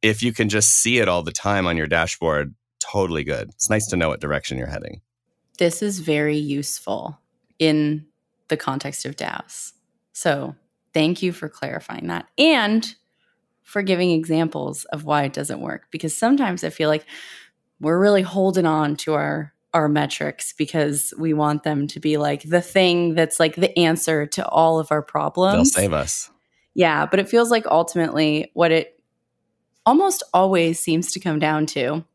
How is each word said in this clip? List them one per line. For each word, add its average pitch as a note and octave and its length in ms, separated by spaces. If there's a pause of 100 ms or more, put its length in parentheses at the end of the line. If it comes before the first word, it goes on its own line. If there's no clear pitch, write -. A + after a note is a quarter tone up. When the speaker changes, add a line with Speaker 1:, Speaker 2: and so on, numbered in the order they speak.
Speaker 1:
If G#2+ 200
you A#2+ 100
can A2 180
just G#2+ 240
see A#2+ 240
it G#2+ 100
all F2 140
the E2 100
time G2+ 340
on E2+ 100
your D#2 100
dashboard, D#2+ 680 (260)
totally E2+ 440
good. C#2+ 260
It's - 200
nice G#2+ 180
to F#2+ 80
know E2 120
what - 120
direction C#2+ 380
you're B1 80
heading. - 340 (580)
Speaker 2:
This E3+ 240
is G3+ 180
very D3+ 360
useful C#3+ 840 (400)
in D3+ 460 (440)
the D#3+ 80
context C#3 480
of C#3+ 120
daos. - 560 (400)
So C#3+ 420 (380)
thank D#3+ 300
you F3+ 100
for D#3 160
clarifying - 600
that - 180 (120)
and A3+ 560 (680)
for - 200
giving F3+ 300
examples D#3+ 720
of D3+ 180
why D3 200
it C#3 100
doesn't C#3+ 260
work, - 300
because D#3 260
sometimes A3+ 480
I D#3+ 60
feel D#3 180
like D#3 160 (760)
we're D#3+ 180
really G3+ 240
holding F#3 420
on D#3 320
to D#3 160
our, D3+ 400 (220)
our D3+ 160
metrics D3 640
because D3+ 640
we D#3+ 160
want D3 300
them D3 240
to - 120
be, D3+ 160
like, D3 280
the E3+ 180
thing F3 520
that's, D#3+ 240
like, D#3+ 180
the F#3 220
answer D#3+ 460
to - 240
all D#3+ 300
of D#3 120
our D3+ 120
problems. D3+ 500 (220)
Speaker 1:
They'll - 80
save G2 100
us. - 380 (420)
Speaker 2:
Yeah, D#3 320
but F#3+ 160
it G3 80
feels A#3 220
like A3+ 160
ultimately D#3 880
what E3+ 180
it D#3+ 260 (880)
almost F4+ 380 (100)
always F3+ 480
seems E3+ 320
to F#3 80
come D#3 180
down D3+ 280
to D3+ 480